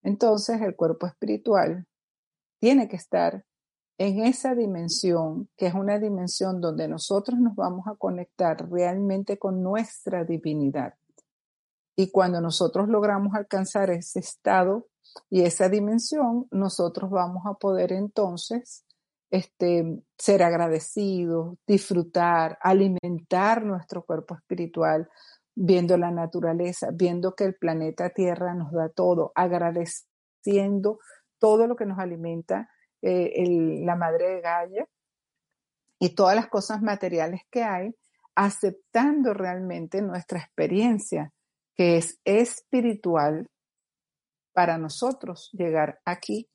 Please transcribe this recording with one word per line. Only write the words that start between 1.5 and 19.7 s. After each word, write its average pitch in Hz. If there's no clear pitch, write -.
tiene 240
que 190
estar 175
en 196
esa 254
dimensión, 170
que 190
es 175
una 196
dimensión 190
donde 160
nosotros 202
nos 226
vamos 185
a 208
conectar 175
realmente 190
con 190
nuestra 185
divinidad. 151
Y 190
cuando 180
nosotros 170
logramos 202
alcanzar 196
ese 175
estado 190
y 185
esa 175
dimensión, 233
nosotros 185
vamos 180
a 202
poder 185
entonces, 202
este, 175